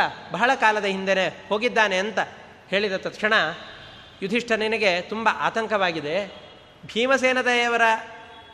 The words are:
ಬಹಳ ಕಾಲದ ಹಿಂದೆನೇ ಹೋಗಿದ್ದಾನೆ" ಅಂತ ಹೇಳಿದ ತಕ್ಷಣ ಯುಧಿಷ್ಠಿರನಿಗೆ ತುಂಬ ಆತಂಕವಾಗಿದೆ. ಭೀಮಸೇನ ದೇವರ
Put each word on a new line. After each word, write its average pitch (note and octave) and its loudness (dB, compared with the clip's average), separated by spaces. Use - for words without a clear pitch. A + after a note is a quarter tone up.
ಬಹಳ G#3+ 2
ಕಾಲದ G#3+ 2
ಹಿಂದೆನೇ F#3+ 0
ಹೋಗಿದ್ದಾನೆ" G#3+ 2
ಅಂತ G3+ -2
ಹೇಳಿದ G3 0
ತಕ್ಷಣ F#3 -2
ಯುಧಿಷ್ಠಿರನಿಗೆ G#3+ 0
ತುಂಬ A3 -2
ಆತಂಕವಾಗಿದೆ. F#3 -2
ಭೀಮಸೇನ B3+ 2
ದೇವರ A#3+ 2